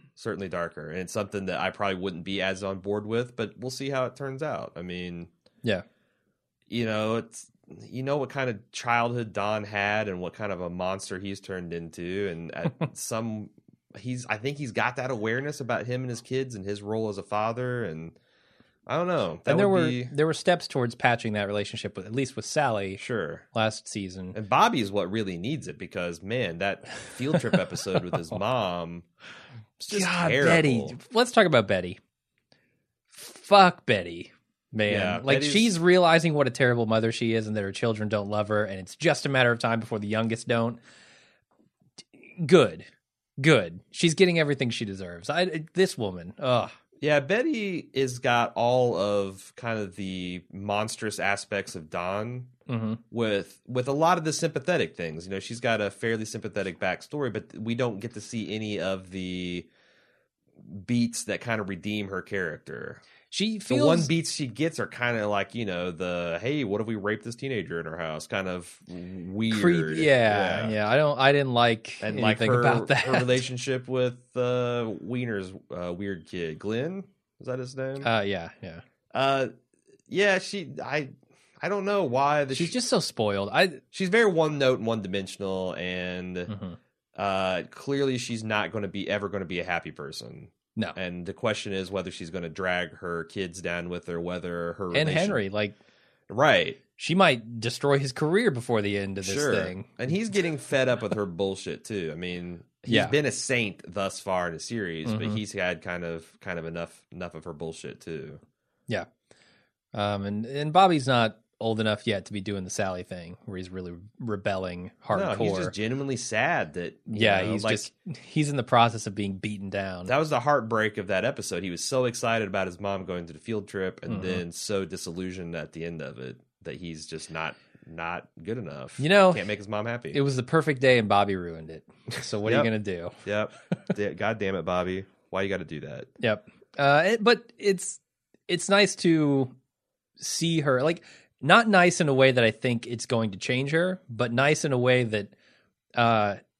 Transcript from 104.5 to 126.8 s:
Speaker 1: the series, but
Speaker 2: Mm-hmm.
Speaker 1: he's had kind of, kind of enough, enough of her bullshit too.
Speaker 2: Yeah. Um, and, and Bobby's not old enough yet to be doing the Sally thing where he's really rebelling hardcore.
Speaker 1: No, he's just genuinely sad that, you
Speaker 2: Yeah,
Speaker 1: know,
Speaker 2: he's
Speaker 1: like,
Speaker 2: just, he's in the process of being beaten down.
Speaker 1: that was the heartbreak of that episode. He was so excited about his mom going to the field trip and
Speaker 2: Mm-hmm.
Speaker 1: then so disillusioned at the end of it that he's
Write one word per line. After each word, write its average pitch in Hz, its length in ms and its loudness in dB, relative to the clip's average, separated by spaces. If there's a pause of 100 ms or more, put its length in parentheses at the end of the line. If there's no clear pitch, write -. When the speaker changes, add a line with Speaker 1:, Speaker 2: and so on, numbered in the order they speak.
Speaker 1:
the 80 60 -10
series, 92 500 -6
but 110 120 -4
Speaker 2:
Mm-hmm. 107 140 -2
Speaker 1:
he's 104 180 -6
had 90 280 -2
kind 87 220 -6
of, 82 340 -10
kind 87 220 -8
of 80 60 -8
enough, 82 440 -10
enough 87 240 -12
of 80 120 -14
her 85 60 -10
bullshit 80 480 -12
too. 76 380 -12 (480)
Speaker 2:
Yeah. 98 200 -4 (880)
Um, 101 300 -2
and, 104 220 -4
and 147 260 -4
Bobby's 170 360 6
not 117 320 4 (200)
old 113 200 0
enough 107 260 0
yet 101 200 0
to - 60 -16
be 104 80 -6
doing 98 220 -4
the 90 80 -10
Sally 92 320 -2
thing 87 420 -12
where 98 120 -10
he's 92 120 -8
really 90 240 -10 (280)
rebelling 95 720 -4 (120)
hardcore. 98 340 0
Speaker 1:
No, 113 60 2
he's 101 140 2
just 90 140 -2
genuinely 127 440 -2
sad 113 580 0
that, 87 180 -6 (120)
you 110 180 -4
Speaker 2:
Yeah, 101 200 8
Speaker 1:
know, 107 100 0
Speaker 2:
he's 104 120 -2
Speaker 1:
like, 110 80 2
Speaker 2:
just, - 200 -4 (360)
he's 147 200 0
in 143 80 -2
the 127 60 0
process 117 460 4
of 98 80 -8
being 98 220 -4
beaten 101 300 -6
down. 95 380 -6
Speaker 1:
that 127 120 4
was 156 120 0
the 143 80 2
heartbreak 113 600 2
of 95 100 -4
that 95 160 2
episode. 98 400 -4
He 92 60 -4
was 85 140 -6
so 127 200 0
excited 113 420 0
about 95 220 -2
his 87 100 -10
mom 98 280 -4
going 90 200 -6
to 82 60 -14
the 76 80 -18
field 107 260 -6
trip 92 380 -6
and 117 140 -6
Speaker 2:
Mm-hmm. 92 40 -8
Speaker 1:
then 90 300 -4
so 98 320 -4
disillusioned 90 720 -8
at 78 160 -8
the 80 120 -8
end 85 160 -8
of 67 200 -10
it 64 160 -12 (260)
that 71 140 -10
he's 80 300 -10